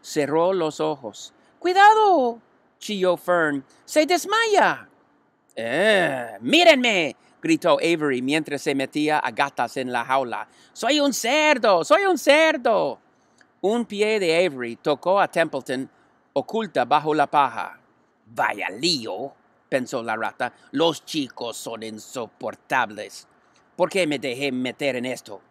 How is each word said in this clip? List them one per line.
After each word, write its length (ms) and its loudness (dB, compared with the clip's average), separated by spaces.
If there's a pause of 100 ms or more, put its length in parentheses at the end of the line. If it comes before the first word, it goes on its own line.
Cerró 540 0
los 260 -4
ojos. 540 -8 (240)
"Cuidado", 800 4 (380)
chilló 400 0
Fern, 460 0 (200)
"se 220 2
desmaya". 840 0 (680)
"Eh, 880 0
mírenme", 720 4 (280)
gritó 320 2
Avery 480 0
mientras 400 -2
se 120 -2
metía 440 -2
a 120 -4
gatas 460 -2
en 160 -6
la 120 -2
jaula. 440 -4 (240)
"Soy 280 -2
un 120 0
cerdo, 720 2
soy 200 2
un 120 2
cerdo". 840 2 (640)
Un 240 0
pie 340 0
de 280 4
Avery 300 -6
tocó 440 0
a 80 2
Templeton, 600 -4 (440)
oculta 520 -2
bajo 300 2
la 120 2
paja. 520 0 (480)
"Vaya 440 -4
lío", 640 -6 (380)
pensó 300 -4
la 140 -4
rata. 360 -6 (180)
"Los 360 0
chicos 500 -8
son 260 -10
insoportables. 1400 -8 (480)
¿Por 140 0
qué 180 0
me 120 -2
dejé 340 -4
meter 440 -4
en 100 -6
esto?". 340 -12 (100)